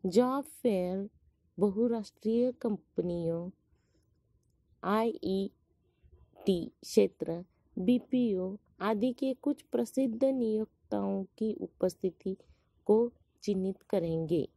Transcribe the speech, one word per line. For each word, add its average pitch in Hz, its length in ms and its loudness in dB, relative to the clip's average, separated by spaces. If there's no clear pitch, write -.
जॉब 254 380 2
फेयर 190 640 -2
बहुराष्ट्रीय 226 920 0
कंपनियों, 175 960 -4
आईईटी - 1900 -4
क्षेत्र, 180 640 0
बीपीओ 208 800 0
आदि 220 320 0
के 269 220 -4
कुछ - 280 -4
प्रसिद्ध 240 600 -2
नियोक्ताओं 214 1000 -2
की 214 280 -4
उपस्थिति - 840 -4
को 233 280 4
चिन्हित 190 400 -2
करेंगे। 165 760 0